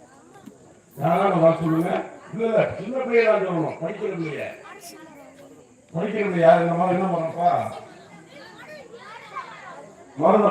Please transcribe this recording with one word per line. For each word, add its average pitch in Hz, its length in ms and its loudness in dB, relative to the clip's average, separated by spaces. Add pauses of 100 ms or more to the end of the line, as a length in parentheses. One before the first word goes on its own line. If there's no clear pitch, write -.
(1000)
யாராவது 175 420 2
வர 160 200 6
சொல்லுங்க. 165 300 0 (420)
இல்ல, 226 140 -2
இல்ல, 214 140 2 (180)
சின்ன 240 200 -8
பிள்ளையா 233 360 2
சொல்லணும், 170 480 -2
படிக்கிற 202 340 -6
பிள்ளைய. 147 260 -6 (1500)
படிக்கிற 202 300 -4
பிள்ளை 180 140 -2
யாரு? 170 260 6
இந்த 170 100 0
மரம் 185 220 0
என்ன 185 180 0
மரம்ப்பா? 165 360 0 (2750)
மருத 196 340 6